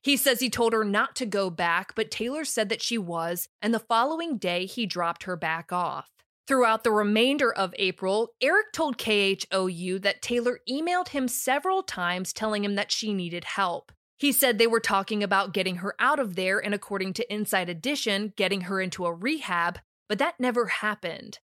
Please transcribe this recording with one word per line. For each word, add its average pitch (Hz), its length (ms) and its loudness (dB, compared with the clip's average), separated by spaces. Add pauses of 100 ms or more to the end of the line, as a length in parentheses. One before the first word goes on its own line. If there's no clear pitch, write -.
He 277 120 4
says 247 240 2
he 247 100 0
told 226 220 2
her 220 140 2
not 208 320 0
to 254 80 -4
go 196 240 0
back, 170 460 -2
but 220 140 -2
Taylor 277 360 -4
said 214 240 -2
that 220 120 -4
she 233 160 -2
was, 170 520 -4 (120)
and 226 120 0
the 220 60 0
following 285 580 0
day 180 280 -2
he 220 200 -4
dropped 170 380 -4
her 185 120 -6
back 165 380 -4
off. 165 360 -4 (380)
Throughout 233 380 4
the 226 60 6
remainder 226 600 4
of 185 260 -2
April, 190 520 0 (120)
Eric 370 300 4
told 302 260 0
K 220 160 0
H 196 380 2
O 190 160 2
U 185 320 -4
that 196 220 -2
Taylor 240 480 0
emailed 349 400 0
him 262 180 -2
several 330 560 0
times 180 480 -4
telling 214 320 -2
him 202 120 0
that - 160 -2
she 214 220 -2
needed 175 300 -4
help. - 480 -2 (260)
He 277 140 2
said 240 260 4
they 226 100 6
were 226 120 4
talking 208 440 0
about 196 300 2
getting 185 240 0
her 190 200 -6
out 285 220 4
of 208 160 -2
there 190 280 0
and, 208 120 -2
according 190 380 -4
to - 200 -4
Inside 196 360 0
Edition, 208 680 -2
getting 190 260 0
her 190 180 -4
into 185 260 -4
a 170 80 0
rehab, 175 680 -2 (300)
but 208 100 -2
that 330 200 -2
never 240 280 2
happened. - 760 -6